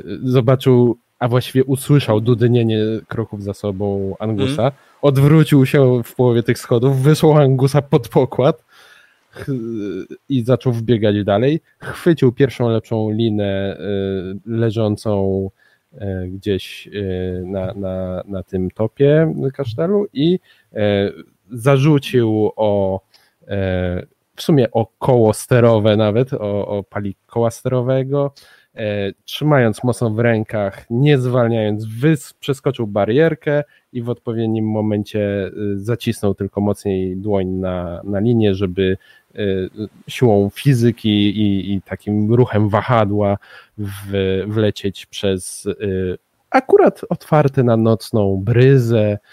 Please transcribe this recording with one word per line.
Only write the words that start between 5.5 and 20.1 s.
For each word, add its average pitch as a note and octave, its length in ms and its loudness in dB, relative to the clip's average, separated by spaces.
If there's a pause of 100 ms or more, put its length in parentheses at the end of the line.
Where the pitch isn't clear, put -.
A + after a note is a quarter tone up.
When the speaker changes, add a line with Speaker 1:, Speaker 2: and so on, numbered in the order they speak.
Speaker 1:
się B2+ 380 4
w - 120 -14
połowie A#2+ 280 2
tych A#2 160 -2
schodów, C3 420 0
wysłał D3+ 360 4
Angusa C3+ 440 4
pod - 280 -2
pokład C#3 540 0 (680)
ch-, - 180 -14 (800)
i B2+ 140 0
zaczął B2 300 0
wbiegać A2 500 2
dalej. A2+ 380 2 (180)
Chwycił - 520 2
pierwszą B2 380 0
lepszą A2 420 -2
linę, G#2 680 -2
e, - 20 -20 (680)
leżącą, G#2 1040 -2 (480)
e, F#2+ 300 -8
gdzieś, G2 600 -6
e, F#2 580 -6
na, F#2 280 -6
na, F#2 540 -8
na F#2+ 160 -10
tym F#2 280 -4
topie D3 600 0 (200)
kasztelu E3 600 -2